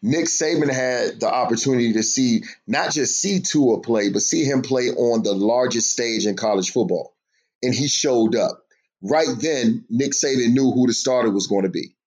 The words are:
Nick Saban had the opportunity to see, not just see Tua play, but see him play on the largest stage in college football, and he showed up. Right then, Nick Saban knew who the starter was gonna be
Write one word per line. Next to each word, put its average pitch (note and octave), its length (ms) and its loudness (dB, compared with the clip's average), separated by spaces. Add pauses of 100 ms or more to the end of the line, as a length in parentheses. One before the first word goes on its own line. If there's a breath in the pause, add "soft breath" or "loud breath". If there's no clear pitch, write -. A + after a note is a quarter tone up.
Nick D3 240 0
Saban D#3 460 0
had B2+ 480 -2
the A2+ 100 0
opportunity A#2+ 640 0
to A2 100 0
see, B2 400 0 (220 loud breath)
not C#3+ 260 -2
just C3+ 300 -2
see G3 200 0
Tua B2+ 400 2
play, G#2+ 280 0
but G2 120 -2
see E3 240 0
him C3+ 160 2
play B2 280 0
on A2+ 340 0
the G2+ 100 0
largest A#2 580 2
stage A2+ 340 -2
in G2+ 120 -2
college G2 340 0
football, F2+ 440 -2 (460)
and B2 120 0
he C3+ 160 -2
showed A#2 460 2
up. - 280 -2 (380)
Right C#3+ 260 0 (120)
then, B2 500 0
Nick C3+ 220 0
Saban B2+ 420 0
knew C3 180 4
who B2+ 160 2
the A#2 60 2
starter B2 360 0
was G2 180 -2
gonna G2 220 0
be F2 260 -8 (120)